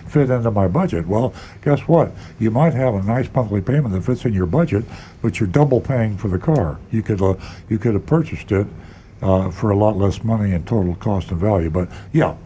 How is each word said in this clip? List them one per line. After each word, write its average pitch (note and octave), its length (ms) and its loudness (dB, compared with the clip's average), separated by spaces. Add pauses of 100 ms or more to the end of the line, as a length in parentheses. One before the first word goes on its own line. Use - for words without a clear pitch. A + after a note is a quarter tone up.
fit C#3 220 2
into A#2 200 0
my G2 180 2
budget? F2 380 0
Well, A2+ 280 0 (280)
guess C#3+ 180 2
what? D#3+ 320 2 (260)
You A2 120 2
might D3 220 2
have B2 220 0
a G2 80 -2
nice A#2 320 -2
monthly G#2 260 0
payment B2+ 320 0
that F#2 120 -2
fits B2 200 -2
in A#2+ 80 0
your F#2 140 0
budget, A#2 380 0 (360)
but - 180 -2
you're G#2+ 100 0
double C3 340 4
paying A2+ 340 -2
for G#2 120 -4
the F2+ 100 0
car. F#2 400 0 (120)
You A2 120 0
could, G2 180 -2
uh, F#2+ 140 4 (340)
you A2 100 0
could A#2 140 0
have G2 140 -2
purchased - 460 0
it, G2+ 140 2 (560)
uh, F#2+ 280 2
for G#2 200 -2
a G2 60 4
lot G#2+ 200 4
less G2 280 0
money G#2+ 280 0
in D#2+ 120 0
total F2+ 300 0
cost F#2+ 360 -2
and E2 100 -4
value. F#2 300 2
But F2 180 -2 (240)
yeah, A#2+ 340 2